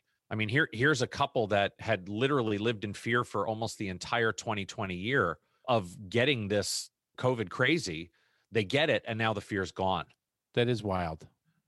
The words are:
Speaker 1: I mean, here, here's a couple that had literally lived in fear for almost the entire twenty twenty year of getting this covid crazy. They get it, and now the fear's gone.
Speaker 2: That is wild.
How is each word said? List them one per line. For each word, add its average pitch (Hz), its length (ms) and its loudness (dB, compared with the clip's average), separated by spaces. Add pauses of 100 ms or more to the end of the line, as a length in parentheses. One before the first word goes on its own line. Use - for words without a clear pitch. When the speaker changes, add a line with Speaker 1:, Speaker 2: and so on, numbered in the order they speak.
(320)
Speaker 1:
I 107 40 -4
mean, 110 120 0
here, 139 240 2
here's 131 300 2
a 120 60 0
couple 131 400 0
that 101 320 2
had 98 280 -2
literally 110 520 2
lived 110 240 0
in 101 100 -4
fear 117 320 0
for 101 220 -2
almost 110 300 -4
the 98 120 -6
entire 113 420 0
twenty 101 340 -4
twenty 92 300 -6
year 95 440 0 (280)
of 98 420 0
getting 117 380 2
this - 440 -2 (260)
covid 117 320 0
crazy. 117 600 0 (400)
They 110 120 2
get 143 260 2
it, 110 160 2
and 113 120 -4
now 110 160 2
the 98 80 -6
fear's 95 300 -4
gone. 92 340 0 (480)
Speaker 2:
That 120 160 2
is 117 140 0
wild. 90 440 -2 (400)